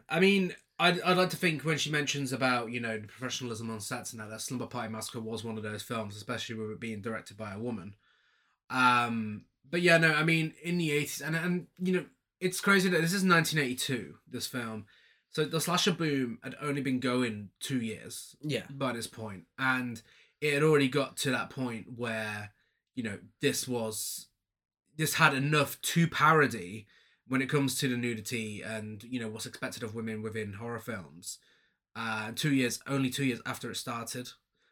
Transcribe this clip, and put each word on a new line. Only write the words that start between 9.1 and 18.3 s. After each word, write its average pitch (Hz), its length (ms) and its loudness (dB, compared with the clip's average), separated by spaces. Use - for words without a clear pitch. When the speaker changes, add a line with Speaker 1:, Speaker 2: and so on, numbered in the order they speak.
Speaker 1:
but 175 120 -2
yeah, 170 160 10
no, 160 160 6
I 151 100 4
mean, 160 400 2
in 175 160 0
the 156 120 2
eighties, 147 300 0
and, 156 140 -2
and, 175 320 0
you 180 160 2
know, 175 120 0
it's 180 220 -2
crazy 196 280 6
that 170 120 4
this 170 120 2
is 196 100 2
nineteen 165 360 6
eighty-two, 123 560 -2
this 120 200 -6
film. 110 380 -6
So 156 140 0
the 165 160 -2
slasher 175 300 2
boom 135 520 0
had 123 160 -10
only 143 220 -2
been 127 180 0
going 117 500 -2
two 131 200 -2
years - 640 -8